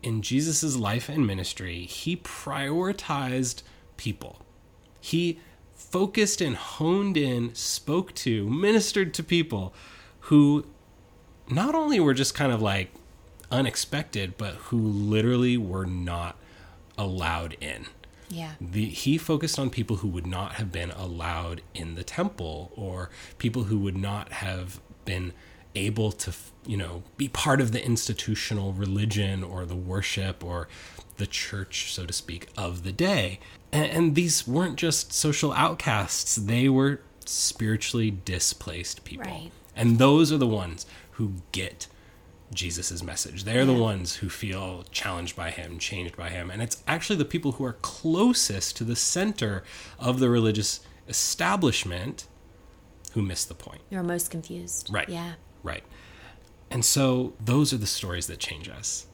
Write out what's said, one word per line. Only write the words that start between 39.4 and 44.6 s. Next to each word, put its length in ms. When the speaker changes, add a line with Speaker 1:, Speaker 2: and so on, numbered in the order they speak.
Speaker 1:
And 220
those 340
are 60
the 80
ones 400
who 220
get 360
Jesus's 500
message. 400
They're 220
the 80
Speaker 2:
Yeah. 80
Speaker 1:
ones 360
who 120
feel 640